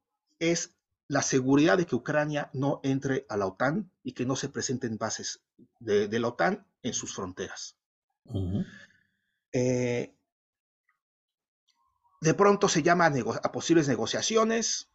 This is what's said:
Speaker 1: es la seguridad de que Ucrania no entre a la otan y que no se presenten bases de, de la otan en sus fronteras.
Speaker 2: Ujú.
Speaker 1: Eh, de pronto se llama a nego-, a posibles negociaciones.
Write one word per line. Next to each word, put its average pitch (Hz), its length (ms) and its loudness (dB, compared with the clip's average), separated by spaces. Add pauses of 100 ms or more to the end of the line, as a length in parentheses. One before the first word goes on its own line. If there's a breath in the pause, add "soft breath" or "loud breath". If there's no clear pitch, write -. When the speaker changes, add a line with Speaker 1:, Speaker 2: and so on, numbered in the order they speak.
(380)
Speaker 1:
es - 360 -2 (320)
la 143 160 0
seguridad 139 540 4
de 170 100 2
que - 100 0
Ucrania 151 580 -2
no 139 280 -2
entre 135 460 -2
a 107 80 -6
la 101 100 0
otan 147 440 -2 (120)
y - 100 -8
que 131 120 -4
no 135 120 -2
se 139 120 -6
presenten 120 480 -6
bases 110 460 -8 (360)
de, 104 300 2
de 113 100 -2
la 117 100 0
otan 170 380 0 (160)
en 117 120 -6
sus - 200 -8
fronteras. - 600 -10 (480)
Speaker 2:
Ujú. 98 400 -4 (880 loud breath)
Speaker 1:
Eh, 123 640 -2 (2000)
de 156 140 2
pronto 202 340 4
se 170 140 0
llama 175 240 4
a 160 40 4
nego-, 113 320 -2
a - 100 -2
posibles 160 360 2
negociaciones. 220 1080 0